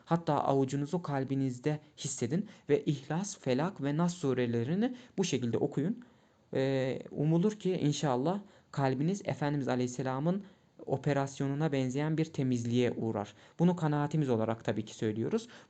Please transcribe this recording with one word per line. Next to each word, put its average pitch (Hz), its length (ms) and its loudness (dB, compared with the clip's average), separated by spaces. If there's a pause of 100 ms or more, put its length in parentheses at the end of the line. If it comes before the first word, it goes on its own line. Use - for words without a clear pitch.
Hatta 170 380 2
avucunuzu 143 580 0
kalbinizde 135 760 -2 (180)
hissedin 135 500 -2 (220)
ve 143 140 4
İhlas, 160 560 -4
Felak 139 440 -2
ve 143 140 0
Nas 175 160 2
surelerini 131 840 0 (220)
bu 190 60 2
şekilde 123 340 0
okuyun. 156 460 0 (500)
Ee, 135 460 0 (120)
umulur 165 400 2
ki 214 200 -4
inşallah 147 680 0 (320)
kalbiniz 143 540 0
Efendimiz 143 420 -2
Aleyhisselam'ın 131 760 -2 (420)
operasyonuna 139 840 0
benzeyen 139 460 0
bir 160 80 2
temizliğe 123 680 2
uğrar. 110 420 -2 (260)
Bunu 175 160 6
kanaatimiz 147 540 2
olarak 113 340 2
tabii 107 220 -2
ki - 100 -16
söylüyoruz. 120 520 -2 (220)